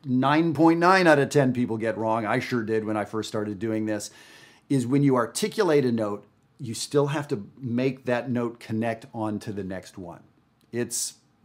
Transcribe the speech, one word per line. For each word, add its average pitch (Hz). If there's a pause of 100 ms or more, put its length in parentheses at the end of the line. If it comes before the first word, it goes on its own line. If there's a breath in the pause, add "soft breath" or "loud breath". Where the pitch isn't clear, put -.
nine 143
point 165
nine 180
out 151
of 135
ten 135
people 120
get 110
wrong, 110
I 113
sure 123
did 110
when 107
I 104
first 107
started 104
doing 110
this, 107 (600 loud breath)
is 127
when 143
you 131
articulate 156
a 123
note, 104 (360)
you 113
still 143
have 147
to 101 (100)
make 127
that 123
note 117
connect 113
on 107
to 113
the 98
next 92
one. 87 (480)
It's, 117 (300)